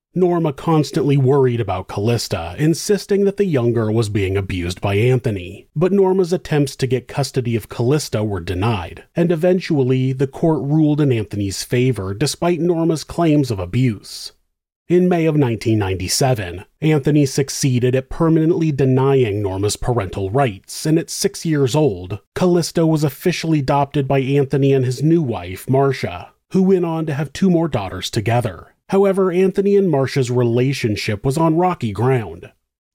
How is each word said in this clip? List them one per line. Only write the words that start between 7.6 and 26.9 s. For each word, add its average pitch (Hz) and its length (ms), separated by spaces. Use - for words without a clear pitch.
Callista 127 540
were 104 160
denied, 92 640
and 170 160
eventually 151 800
the 135 140
court 135 380
ruled 151 360
in 143 120
Anthony's 104 520
favor 117 520
despite 156 440
Norma's 165 440
claims 147 480
of 98 80
abuse. 104 720
In 180 200
May 170 200
of 151 100
nineteen 117 400
ninety-seven, 95 880
Anthony 151 460
succeeded 127 680
at 131 140
permanently 160 600
denying 131 720
Norma's 98 320
parental 98 560
rights, 120 560
and 160 100
at 165 140
six - 340
years 143 300
old, 101 420
Callista 175 500
was 160 200
officially 156 560
adopted 143 480
by 139 140
Anthony 135 520
and 135 100
his 123 200
new 165 180
wife, 92 480
Marcia, 131 640
who 190 120
went 185 200
on 160 220